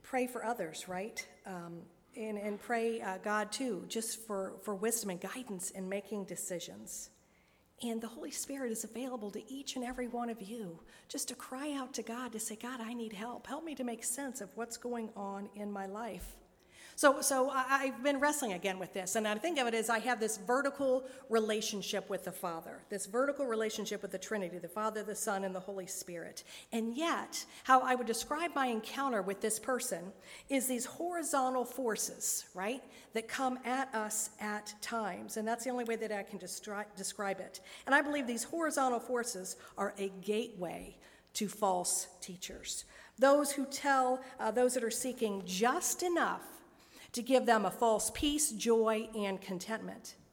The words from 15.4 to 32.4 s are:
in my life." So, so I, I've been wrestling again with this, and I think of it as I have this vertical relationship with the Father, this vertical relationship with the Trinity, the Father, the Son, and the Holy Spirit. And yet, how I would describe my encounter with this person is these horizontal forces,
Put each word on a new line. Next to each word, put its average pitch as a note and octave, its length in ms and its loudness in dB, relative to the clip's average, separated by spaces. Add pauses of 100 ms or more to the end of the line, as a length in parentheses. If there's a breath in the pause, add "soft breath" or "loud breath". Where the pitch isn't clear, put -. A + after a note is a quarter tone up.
in G#3 160 -4
my G3 160 -4
life." G3+ 480 -8 (600 loud breath)
So, D4 240 8
so C4+ 280 4
I, C4 200 2
I've C4+ 340 2
been C#4 160 4
wrestling C#4+ 340 4
again F#3 240 0
with F#3 160 -6
this, F#3 220 -2
and G#3+ 120 4
I G#3 80 2
think D#4+ 220 2
of B3+ 80 4
it A#3 80 2
as A3+ 160 2
I A#3 100 4
have A#3+ 200 2
this A3 180 0
vertical C4 680 4 (240 loud breath)
relationship G#3+ 800 2
with F#3 160 -2
the F3+ 60 -2
Father, E3+ 580 -6
this G3 180 -4
vertical C#4 400 2
relationship A3 560 0
with F#3+ 80 -6
the F#3 80 -4
Trinity, F3+ 400 -2
the E3+ 80 -8
Father, G#3+ 340 -2
the G3+ 140 -4
Son, G3 300 0
and F#3 100 -2
the F#3 40 -2
Holy F#3 280 -6
Spirit. - 560 -8 (280 loud breath)
And A#3 240 0
yet, D#4 480 0 (200 loud breath)
how C4 160 10
I B3+ 160 6
would B3 100 -2
describe D4 480 -2
my C4+ 140 2
encounter A#3 560 0
with G3 180 -2
this A3 160 0
person G3 540 -2 (380 loud breath)
is C4 180 4
these B3 180 0
horizontal C#4 800 0
forces, - 880 -2